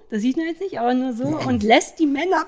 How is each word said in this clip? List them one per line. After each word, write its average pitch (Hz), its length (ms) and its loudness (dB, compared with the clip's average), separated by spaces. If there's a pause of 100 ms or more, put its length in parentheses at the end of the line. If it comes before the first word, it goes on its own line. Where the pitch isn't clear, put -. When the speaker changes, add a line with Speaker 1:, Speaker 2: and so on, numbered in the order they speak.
(100)
Speaker 1:
das 214 120 -2
sieht 262 140 0
man 320 100 -2
jetzt 330 140 -8
nicht, 381 200 -8
aber 247 140 0
nur 254 180 -2
so, 233 120 -4
Speaker 2:
Ja. 285 220 -2
Speaker 1:
und 247 160 0
lässt 226 360 4
die 320 80 2
Männer 311 420 0